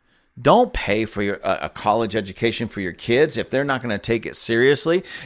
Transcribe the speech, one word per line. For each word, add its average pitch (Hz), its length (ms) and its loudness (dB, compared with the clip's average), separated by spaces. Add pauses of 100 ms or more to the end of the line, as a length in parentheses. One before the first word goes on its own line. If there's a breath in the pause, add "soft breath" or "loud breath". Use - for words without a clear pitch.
(420)
Don't 196 320 4
pay 107 320 0
for 104 160 -6
your, 101 220 -2
a, 92 200 0
a 78 60 -6
college 107 460 0
education 110 520 -2
for - 140 -8
your 90 100 -4
kids 123 460 2
if 107 120 -4
they're 135 140 0
not 135 200 -2
gonna 107 160 -4
take 117 260 -2
it 65 100 -8
seriously 139 680 2 (220 loud breath)